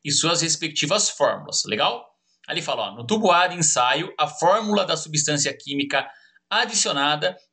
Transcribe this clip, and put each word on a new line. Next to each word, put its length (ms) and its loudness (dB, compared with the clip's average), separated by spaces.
e 60 -4
suas 320 2
respectivas 680 0
fórmulas", 560 0
legal? 420 -2
Aí 60 -6
ele 80 -4
fala: 300 -4
ó, 40 -16
"No 120 -12
tubo 240 2
A 160 6
de 80 -6
ensaio, 640 2
a 80 2
fórmula 580 2
da 100 -2
substância 560 -2
química 560 -4
adicionada, 880 0